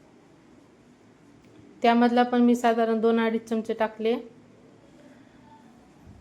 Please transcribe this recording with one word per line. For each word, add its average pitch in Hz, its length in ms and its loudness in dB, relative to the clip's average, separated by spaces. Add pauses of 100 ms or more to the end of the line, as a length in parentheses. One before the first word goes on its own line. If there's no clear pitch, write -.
(1800)
त्यामधला 240 400 2
पण 240 200 0
मी 240 120 4
साधारण 226 460 -2
दोन 226 200 2
अडीच 226 280 -4
चमचे 226 260 -4
टाकले. 220 420 -4 (2000)